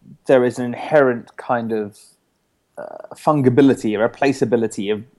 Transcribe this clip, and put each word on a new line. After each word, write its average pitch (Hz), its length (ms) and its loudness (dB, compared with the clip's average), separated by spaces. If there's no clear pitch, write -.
there 127 180 6
is 123 140 -2
an 123 60 -6
inherent 123 720 0
kind 113 360 -4
of, 104 260 -6
uh, - 180 -14
fungibility, 131 840 2
a 113 100 2
replaceability 117 840 -2
of 107 120 -6